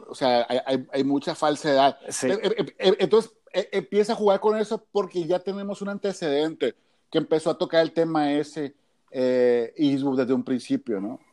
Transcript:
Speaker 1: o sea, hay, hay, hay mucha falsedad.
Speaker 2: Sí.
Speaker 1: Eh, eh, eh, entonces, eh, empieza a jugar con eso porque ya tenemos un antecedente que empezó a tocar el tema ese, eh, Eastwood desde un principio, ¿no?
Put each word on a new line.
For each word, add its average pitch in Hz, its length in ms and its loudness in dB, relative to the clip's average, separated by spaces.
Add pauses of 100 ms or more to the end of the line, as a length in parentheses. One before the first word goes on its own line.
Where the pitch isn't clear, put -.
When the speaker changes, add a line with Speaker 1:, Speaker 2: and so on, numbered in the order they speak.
Speaker 1:
o - 60 -14
sea, 123 340 2
hay, 123 160 0
hay, 135 280 -2
hay 135 120 0
mucha 143 300 -2
falsedad. 139 640 2 (100)
Speaker 2:
Sí. 131 200 -4
Speaker 1:
Eh, 196 120 0
eh, 196 380 -2
eh, 196 220 4
entonces, 214 320 2 (200)
eh, 190 200 -4
empieza 202 420 0
a - 20 -2
jugar 196 240 2
con 214 160 2
eso 214 340 -4
porque 180 360 -2
ya 180 140 0
tenemos 196 420 -8
un 202 80 -6
antecedente 156 840 -2 (360)
que 160 80 0
empezó 160 320 0
a - 80 -4
tocar 165 240 2
el 165 100 -2
tema 160 400 0
ese, 147 420 -4 (360)
eh, 123 680 2
Eastwood 139 440 2
desde 127 120 0
un 123 120 0
principio, 123 580 -4
¿no? 110 180 -10 (120)